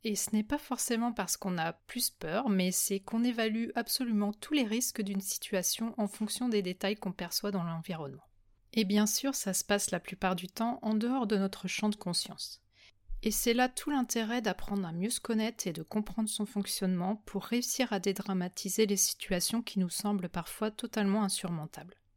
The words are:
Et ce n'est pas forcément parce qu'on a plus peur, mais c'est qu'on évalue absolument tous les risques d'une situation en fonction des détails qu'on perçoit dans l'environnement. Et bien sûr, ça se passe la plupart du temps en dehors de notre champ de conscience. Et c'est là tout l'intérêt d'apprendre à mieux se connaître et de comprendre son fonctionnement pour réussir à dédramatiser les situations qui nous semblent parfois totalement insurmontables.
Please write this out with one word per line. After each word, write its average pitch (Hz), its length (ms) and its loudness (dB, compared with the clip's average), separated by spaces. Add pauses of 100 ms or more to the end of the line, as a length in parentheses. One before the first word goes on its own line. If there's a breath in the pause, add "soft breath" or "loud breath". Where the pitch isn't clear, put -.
Et 214 120 0
ce - 200 0
n'est 214 60 6
pas 247 160 0
forcément 240 540 0
parce 196 260 -2
qu'on 180 220 -2
a 165 140 -2
plus - 360 -4
peur, 202 400 -2
mais 185 220 4
c'est 196 300 0
qu'on 226 220 0
évalue 226 520 0
absolument 220 580 0
tous - 220 -4
les 277 80 6
risques 220 400 0
d'une 196 180 -2
situation - 800 -2
en 208 80 2
fonction 220 420 -2
des 214 140 4
détails 190 320 -2
qu'on 185 160 -6
perçoit 185 400 -4
dans 185 120 0
l'environnement. 165 600 -6 (540)
Et 220 60 6
bien 208 220 6
sûr, 269 300 0
ça - 180 -2
se - 100 0
passe 202 280 2
la 175 100 0
plupart 185 340 0
du 180 120 -6
temps 233 340 -2
en 220 140 2
dehors 240 320 2
de 208 100 4
notre 196 300 0
champ - 200 0
de 208 80 2
conscience. - 680 -6 (600 loud breath)
Et 220 80 4
c'est 233 220 2
là 254 160 6
tout - 200 -6
l'intérêt 240 520 2
d'apprendre 202 440 0
à 165 60 -6
mieux 180 200 0
se - 100 -4
connaître 226 460 0
et 175 40 0
de 160 120 -6
comprendre 214 440 -2
son 208 180 -2
fonctionnement 196 800 -2
pour - 200 -6
réussir 240 480 0
à 196 60 2
dédramatiser 190 840 0
les 202 120 2
situations - 640 0
qui - 180 -4
nous 180 100 2
semblent 196 400 0
parfois 214 420 -4
totalement 214 520 2
insurmontables. 170 720 -4 (220)